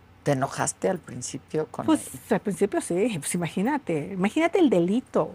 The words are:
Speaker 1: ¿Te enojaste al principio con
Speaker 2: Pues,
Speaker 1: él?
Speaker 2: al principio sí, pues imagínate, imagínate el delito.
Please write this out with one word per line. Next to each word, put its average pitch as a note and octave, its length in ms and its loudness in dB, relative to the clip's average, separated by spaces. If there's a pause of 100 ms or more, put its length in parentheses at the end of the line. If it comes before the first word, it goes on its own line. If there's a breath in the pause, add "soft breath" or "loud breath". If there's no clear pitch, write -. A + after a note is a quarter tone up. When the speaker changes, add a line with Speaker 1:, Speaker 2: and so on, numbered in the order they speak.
(240)
Speaker 1:
¿Te C#3+ 100 2
enojaste C3+ 560 -2
al B3+ 100 -2
principio C3 680 -8
con - 180 -8
Speaker 2:
Pues, - 280 0
Speaker 1:
él? B2+ 60 -12 (120)
Speaker 2:
al F#3+ 100 2
principio G3+ 400 0
sí, G3+ 380 0
pues - 160 -6
imagínate, F3+ 800 -2
imagínate D#4 460 2
el D#4+ 100 6
delito. F#3+ 640 2